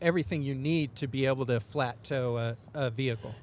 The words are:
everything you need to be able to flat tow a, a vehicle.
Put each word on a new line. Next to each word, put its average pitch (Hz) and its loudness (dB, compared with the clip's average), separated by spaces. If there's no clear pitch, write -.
everything 170 2
you 139 -2
need 151 0
to 143 -4
be 131 2
able 131 2
to 120 2
flat 120 -4
tow 127 -2
a, 117 -2
a 135 0
vehicle. 117 -2